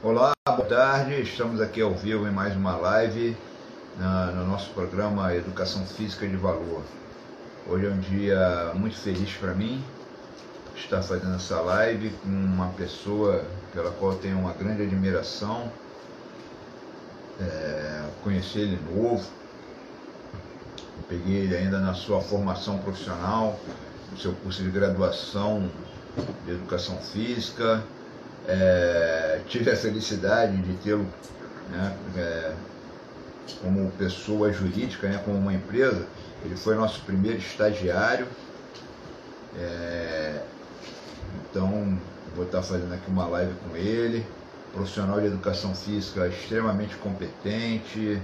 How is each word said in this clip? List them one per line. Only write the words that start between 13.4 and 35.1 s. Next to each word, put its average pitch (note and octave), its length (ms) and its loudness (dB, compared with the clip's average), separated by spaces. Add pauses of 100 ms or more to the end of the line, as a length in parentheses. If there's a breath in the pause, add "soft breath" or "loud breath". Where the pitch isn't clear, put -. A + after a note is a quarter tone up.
pela F2 200 0
qual F#2+ 200 2
eu F#2 80 0
tenho F#2+ 180 0
uma F2+ 140 2
grande G#2 320 0
admiração. G2 880 0 (1700)
É, D2+ 640 -4 (220)
conheci G2 340 0
ele F#2+ 200 2 (140)
novo, A#2+ 320 2 (1800)
peguei F#2+ 360 2
ele F#2 120 4
ainda F#2+ 240 4
na F#2 140 4
sua F#2+ 260 2
formação G2 600 0
profissional, F#2+ 800 0 (540)
no - 80 -10
seu F2+ 140 -2
curso F#2 300 -4
de F#2 60 2
graduação G2 1000 2 (720)
de E2+ 60 -4
Educação F2+ 460 -2
Física. A2+ 840 0 (640)
É, F2 1000 6
tive B2 240 4
a A2 40 6
felicidade G#2 840 2
de F#2 200 0
tê-lo, G#2 300 2 (640)
né, F#2+ 260 -2 (200)
é, E2 360 -2 (1080)
como F#2+ 300 4
pessoa G#2 600 2
jurídica, F#2+ 560 0
né, G2+ 160 0